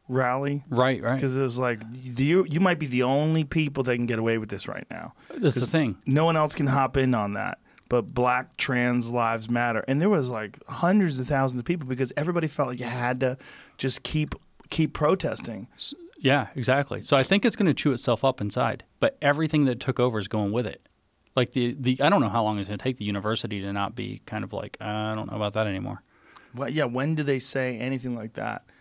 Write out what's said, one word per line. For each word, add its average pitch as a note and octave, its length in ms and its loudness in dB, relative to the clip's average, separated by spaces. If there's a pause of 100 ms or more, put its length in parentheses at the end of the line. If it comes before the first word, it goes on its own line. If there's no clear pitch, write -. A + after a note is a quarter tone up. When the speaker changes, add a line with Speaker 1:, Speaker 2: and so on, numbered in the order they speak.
Speaker 1:
rally. C3 600 0
Speaker 2:
Right, B2 320 2
right. C3 180 0
Speaker 1:
'Cause C3 160 -2
it C3+ 60 0
was B2 180 -2
like, A#2+ 220 -2 (100)
the, B2+ 320 -4
you, F3+ 260 6
you D3+ 100 0
might F3 200 4
be D3+ 80 -4
the B2 160 2
only D#3 400 2
people C#3+ 400 0
that B2 120 2
can A#2+ 100 0
get A#2 140 0
away A2+ 180 2
with A2 120 -4
this G2 180 -8
right - 220 -10
now. E2 240 -12 (160)
Speaker 2:
That's F#3 260 0
the A#2+ 60 2
Speaker 1:
'Cause A#2 80 0
Speaker 2:
thing. C#3 360 0
Speaker 1:
no D3 200 4
one E3 120 4
else D3+ 180 0
can C#3+ 120 0
hop C3+ 300 2
in C3 160 4
on G#2 200 0
that. G2+ 260 -6 (300)
But A#2+ 240 0
Black B2 440 0
Trans B2 540 0
Lives A2+ 380 0
Matter. A#2+ 380 0
And C#3 140 2
there F#3+ 80 4
was, D#3 180 2
like, A2 400 -8
hundreds F3 520 2
of B2+ 80 -4
thousands C3 320 0
of A#2 60 -8
people E3+ 220 -2
because B2+ 300 -2
everybody D#3+ 300 0
felt C#3+ 200 -2
like B2 140 -8
you B2 40 -6
had B2 360 -2
to C3 160 0 (400)
just - 260 -2
keep, D3+ 320 -2 (340)
keep D#3 220 0
protesting. C3+ 760 -2 (100)
Speaker 2:
S-, - 160 -8 (260)
yeah, C3 360 4
exactly. C3 460 0
So - 140 2
I C3+ 80 6
think G3 220 2
it's G#3+ 100 4
gonna F3+ 180 2
chew C#3+ 200 2
itself A#2+ 320 0
up C3+ 160 0
inside, A2+ 420 -2 (160)
but - 220 2
everything D3 440 4
that B2 140 0
took - 220 -2
over A#2+ 180 2
is F#2+ 80 -6
going G#2 240 0
with A2+ 160 0
it. - 180 -12 (480)
Like, B2+ 180 2
the, B2 280 0
the, B2+ 220 2
I C#3+ 80 6
don't F#3+ 100 4
know A#2+ 80 2
how A2 160 0
long G#2+ 160 0
it's F#2+ 80 -6
gonna G#2 100 -6
take C3 200 -4
the A2 80 -8
university G#2 560 -2
to G2 100 -6
not G2+ 240 -4
be G#2 300 -8
kind G#2+ 180 -8
of G#2 80 -10
like, G#2 300 -8
"I G#2+ 340 -4
don't A2 160 -8
know A2 60 -6
about G#2 160 -2
that A2 140 0
anymore." G2+ 340 -6 (540)
Speaker 1:
Well, B2+ 120 -4
yeah, D3 180 0
when C3 300 0
do D3+ 80 -2
they C#3 160 2
say B2+ 380 -2
anything B2 400 -4
like A2+ 160 -10
that? G#2+ 320 -6 (160)